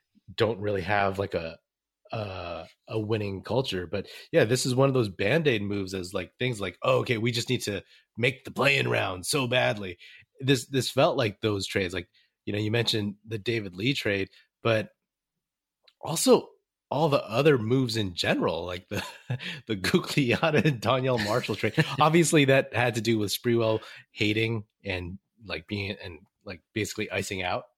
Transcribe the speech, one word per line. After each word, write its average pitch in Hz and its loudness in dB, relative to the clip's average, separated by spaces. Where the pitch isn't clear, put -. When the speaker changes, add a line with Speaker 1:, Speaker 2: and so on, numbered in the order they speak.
Speaker 1:
don't 110 0
really 101 -2
have, 98 0
like, 98 -4
a, 82 -6
a, 90 -8
a 110 -4
winning 104 -4
culture. 101 -2
But 95 -6
yeah, 156 4
this 123 0
is 123 0
one 135 6
of 131 0
those 123 2
Band-Aid 113 0
moves 101 -4
as, 92 -8
like, 90 -6
things 127 -2
like, 92 -6
"Oh, 127 4
okay, 113 -2
we 117 0
just 117 -2
need 123 0
to 98 -4
make 131 0
the - -14
play-in 131 2
round 98 -2
so 135 -2
badly." 117 -2
This, 127 2
this 135 -2
felt 143 2
like 113 -2
those 104 0
trades. 92 -2
Like, 90 -8
you 104 -8
know, 104 -2
you 107 -2
mentioned 110 0
the 110 -8
David 101 -4
Lee 117 0
trade, 98 -2
but 110 0
also 170 4
all 151 2
the - 4
other 135 6
moves 113 2
in 98 -2
general, 104 0
like 90 -8
the, 101 -4
<laughs> 123 -4
the 110 -2
Gugliotta 139 2
and 135 2
Donyell 127 0
Marshall 113 -2
trade. 110 -2
Speaker 2:
<laughs> 143 -2
Speaker 1:
Obviously, 156 6
that 135 4
had 117 2
to 113 -2
do 113 2
with 101 0
Sprewell 113 2
hating 110 0
and, 92 -6
like, 82 -10
being, 101 -6
and, 85 -14
like, 92 -12
basically 107 -4
icing 98 -4
out 92 -2